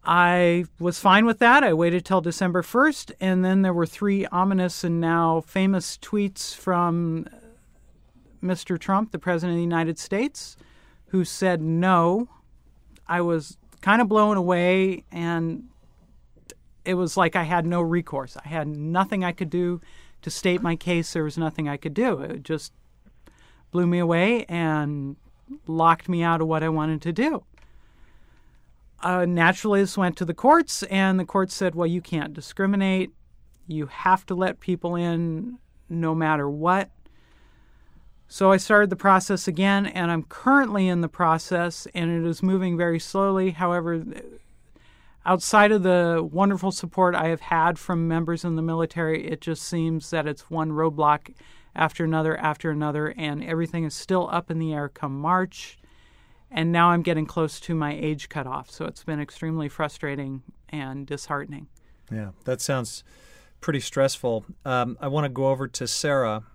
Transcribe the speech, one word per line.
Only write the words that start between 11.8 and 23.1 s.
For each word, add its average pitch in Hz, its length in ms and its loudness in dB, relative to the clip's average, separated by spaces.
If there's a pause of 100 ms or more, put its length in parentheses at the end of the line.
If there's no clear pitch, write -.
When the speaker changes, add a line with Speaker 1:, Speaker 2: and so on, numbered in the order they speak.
Speaker 1:
I 175 140 -2
was 170 380 -2 (240)
kind 214 200 4
of 214 60 2
blown 208 300 4
away, 180 760 2
and 170 540 -4 (1200)
it 185 80 -2
was 180 240 0
like 175 180 2
I 175 80 2
had 165 220 0
no 175 160 0
recourse. 165 560 -2
I 139 100 -18
had 156 180 -6
nothing 175 600 -2
I 175 80 -2
could 175 160 -6
do 175 320 -2 (400)
to - 80 -10
state 185 320 -2
my 170 160 -2
case. 170 340 -2
There 160 140 -2
was 147 120 -6
nothing 156 300 -4
I 143 80 -4
could 147 180 -8
do. 202 280 0
It 139 220 -10
just - 280 -6 (1000)